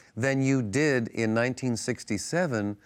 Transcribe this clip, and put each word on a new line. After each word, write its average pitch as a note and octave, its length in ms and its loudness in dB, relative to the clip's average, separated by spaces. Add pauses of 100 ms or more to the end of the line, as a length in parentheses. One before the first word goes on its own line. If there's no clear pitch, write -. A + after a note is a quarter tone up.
(160)
than C3+ 260 2
you C3+ 200 4
did B2 460 2
in A2 260 0
nineteen A#2+ 420 0
sixty-seven A2+ 1080 -2